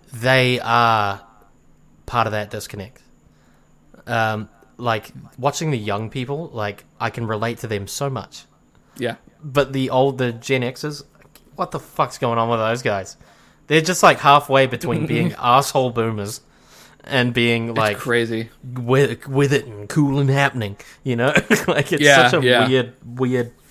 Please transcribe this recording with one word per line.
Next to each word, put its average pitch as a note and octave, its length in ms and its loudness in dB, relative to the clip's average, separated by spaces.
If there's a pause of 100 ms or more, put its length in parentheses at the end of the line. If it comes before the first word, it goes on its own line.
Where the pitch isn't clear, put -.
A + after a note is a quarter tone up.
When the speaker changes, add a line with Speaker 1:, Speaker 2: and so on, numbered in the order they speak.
(120)
Speaker 1:
they B2+ 480 2
are A2+ 600 2 (880)
part A2+ 220 0
of G#2 60 -8
that G#2 160 -4
disconnect. G2+ 520 -14 (1040)
Um, A2 420 -2 (280)
like, A2+ 340 -4 (280)
watching D3 340 -2
the B2 60 -2
young G#2 300 -4
people, C#3 440 -8
like, G#2 320 -8 (160)
I A#2 100 -4
can A#2 160 -8
relate A2+ 320 -4
to - 80 -12
them G2+ 220 -6
so C#3+ 200 -6
much. - 360 -12 (520)
Speaker 2:
Yeah. A#2 200 -6 (260)
Speaker 1:
But C3+ 300 -2
the C3 180 -2
older B2+ 400 2
Gen B2 320 -2
Xers, C#3+ 400 -8 (540)
what F3+ 160 -6
the D#3 80 -6
fuck's - 380 -4
going A#2 200 -2
on A2+ 100 2
with A#2 120 0
those A#2 220 -2
guys? G2+ 340 -4 (520)
They're D#3 140 4
just, F3 200 -2
like, D3+ 180 6
halfway C#3 460 4
between B2+ 400 -4
Speaker 2:
<laughs> A#2 80 -2
Speaker 1:
being E3 240 0
asshole B2+ 520 2
boomers A2+ 500 -4 (640)
and B2 300 0
being, A#2 360 0
Speaker 2:
It's A2+ 80 -6
Speaker 1:
like, G#2 200 0
Speaker 2:
crazy. A#2 500 -2 (160)
Speaker 1:
with, B2 640 0
with C#3 240 2
it - 140 0
and G#2 240 -14
cool C#3+ 280 2
and C#3 120 2
happening, B2+ 460 0 (280)
you B2 120 -2
know? C3 180 2 (160)
<laughs> G#3 180 0
Like, D3 240 -2
it's D3 100 0
Speaker 2:
Yeah, C#3 280 8
Speaker 1:
such D#3 120 2
a B2+ 40 4
Speaker 2:
yeah. A#2+ 200 6
Speaker 1:
weird, B2+ 280 0 (100)
weird, B2 480 -2 (180)